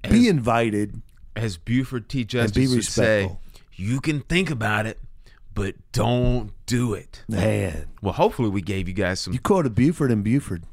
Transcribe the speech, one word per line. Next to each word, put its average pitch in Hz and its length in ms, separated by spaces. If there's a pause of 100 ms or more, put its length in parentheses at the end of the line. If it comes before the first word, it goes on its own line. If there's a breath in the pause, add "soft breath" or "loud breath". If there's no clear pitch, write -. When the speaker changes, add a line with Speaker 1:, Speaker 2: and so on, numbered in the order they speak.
Speaker 1:
As, - 80
Speaker 2:
Be 233 160
invited. 113 720 (340)
Speaker 1:
as 107 220
Buford 123 520
T. 131 120
Speaker 2:
And 107 80
Speaker 1:
Justice 113 260
Speaker 2:
be 131 200
Speaker 1:
would 110 100
say, 110 380
Speaker 2:
respectful. 92 180 (340 soft breath)
Speaker 1:
"You 120 260
can 151 200
think 175 280
about 107 360
it, 113 140 (540 soft breath)
but 92 220 (160)
don't 120 600 (140)
do 120 280
it." - 340
Speaker 2:
Man. 101 580 (160)
Speaker 1:
Well, 98 120
hopefully 123 360
we 98 120
gave 95 260
you 92 60
guys 95 260
some - 140
Speaker 2:
You 127 60
quoted 147 360
Buford 139 360
and 104 120
Buford. 107 500